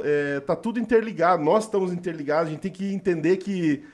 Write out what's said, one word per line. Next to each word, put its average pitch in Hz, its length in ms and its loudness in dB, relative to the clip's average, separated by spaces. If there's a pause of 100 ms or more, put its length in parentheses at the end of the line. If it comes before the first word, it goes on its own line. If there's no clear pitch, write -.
é, 143 340 0
tá 139 160 -2
tudo 220 240 -4
interligado, 202 640 2
nós 196 220 4
estamos 190 280 -2
interligados, 165 540 -2
a 151 60 -8
gente 151 80 -10
tem 190 100 -4
que 196 240 -6
entender 180 440 2
que 175 440 0 (120)